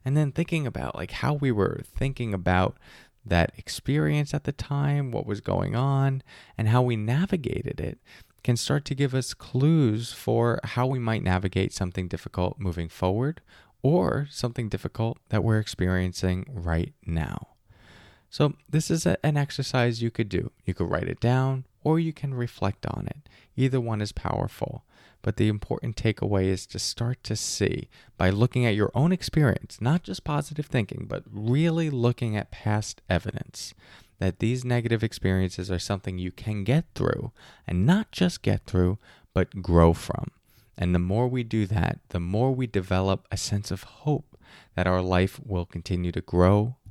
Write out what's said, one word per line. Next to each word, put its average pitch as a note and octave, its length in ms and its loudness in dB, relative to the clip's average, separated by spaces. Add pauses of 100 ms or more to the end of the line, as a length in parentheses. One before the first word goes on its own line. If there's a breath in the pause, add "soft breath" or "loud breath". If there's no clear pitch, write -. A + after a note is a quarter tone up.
and C3+ 140 0
then D3+ 160 2
thinking D#3+ 340 -2
about, B1+ 280 -6
like, - 160 -8
how C#3 220 0
we C#3 160 0
were G2+ 360 2
thinking A#2+ 480 -4
about F#2 440 2 (480 loud breath)
that F2 300 2
experience D3 800 -2
at D3 100 -4
the C#3+ 80 -4
time, C#3+ 600 -2
what A2 140 -4
was G2+ 140 -4
going F#2+ 380 0
on, C3+ 460 2 (340 loud breath)
and A2 100 0
how A#2+ 140 4
we B2 160 0
navigated C#3+ 840 -2
it, - 200 -6 (440 loud breath)
can A#2+ 140 2
start C#3+ 260 0
to C#3+ 120 -6
give C3 180 0
us C3 200 -2
clues B2+ 760 2
for A#2 520 0
how B2 240 -2
we C3 120 -2
might A2+ 240 -2
navigate F#2 480 0
something F2+ 380 -4
difficult - 500 -4
moving E2+ 300 -4
forward A2+ 520 -2 (400 loud breath)
or D3 480 2
something A#2 380 -4
difficult A2+ 500 -4 (120)
that G#2 140 2
we're A2 160 4
experiencing F#2 880 0
right E2+ 440 -2 (120)
now. D2 420 -4 (840 loud breath)
So D3 220 2 (160)
this D#3 220 0
is E3 160 0
a, E3 180 4
an D3+ 100 2
exercise B2 680 0
you A2+ 80 0
could G#2+ 180 -2
do. F#2+ 220 -2 (120)
You F#2 120 -2
could E2+ 140 -2
write E2+ 200 -2
it E2+ 100 -6
down C3 460 2 (180)
or D#3+ 160 2
you E3 140 -2
can C#3 220 -6
reflect A#2+ 500 -4
on - 220 -6
it. - 200 -10 (300 soft breath)
Either B2+ 240 2
one A2+ 200 -2
is G#2 100 -4
powerful. - 720 -4 (380 soft breath)
But G#2+ 120 0
the G#2+ 140 4
important G#2+ 480 -4
takeaway G2+ 480 0
is F#2+ 220 0
to G2 120 -10
start - 440 -4
to - 120 -4
see, - 540 -2 (280 loud breath)
by F#2 120 4
looking A#2+ 360 2
at G#2+ 100 2
your G#2 180 2
own D#3 180 4
experience, - 720 0
not D3 220 2
just - 200 -10
positive D3 440 -6
thinking, - 420 -2
but - 200 -6
really D3+ 600 0
looking A#2+ 480 0
at - 140 -6
past - 580 -4
evidence, - 640 -4 (460 loud breath)
that F#2 200 0
these B2 240 0
negative A#2 400 0
experiences F#2+ 680 0
are F2+ 80 0
something F#2 400 -4
you F2+ 120 -4
can G#2 320 -6
get C3 300 2
through, - 380 -2 (340 loud breath)
and F2+ 200 0
not G3 260 2
just - 320 0
get G2+ 220 0
through, F2+ 340 2 (340 loud breath)
but F#2 280 0
grow E2+ 320 8
from. - 380 -6 (460 soft breath)
And F2 160 2
the F2 60 4
more G2+ 280 2
we B2 160 -2
do A2+ 220 0
that, F2 340 0 (100)
the F2+ 100 -4
more G#2 340 0
we B2+ 140 -2
develop F#2+ 640 0
a G2 60 -2
sense - 340 -4
of F#2 120 -6
hope - 540 -6 (380 loud breath)
that F2+ 120 0
our F#2 140 2
life F#2 420 2
will F2 220 -4
continue F2 460 -4
to E2+ 100 -4
grow, G#2 540 4 (160)